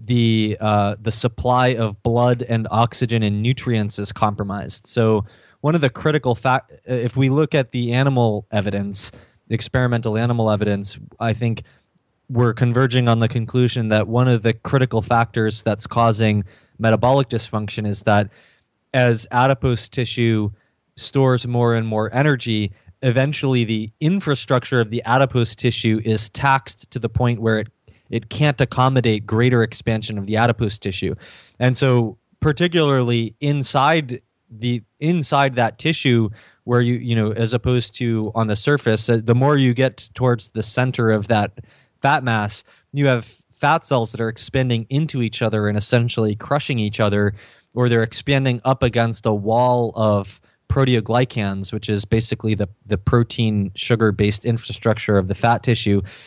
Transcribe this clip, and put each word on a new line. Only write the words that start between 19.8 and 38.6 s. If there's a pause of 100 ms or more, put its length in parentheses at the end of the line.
tissue (460)
stores
more
and
more
energy, (300)
eventually
the (100)
infrastructure
of
the
adipose
tissue
is
taxed
to
the
point
where
it, (420)
it
can't
accommodate
greater
expansion
of
the
adipose
tissue. (440)
And
so (240)
particularly
inside (300)
the, (160)
inside
that
tissue (340)
where
you,
you
know,
as
opposed
to
on
the
surface,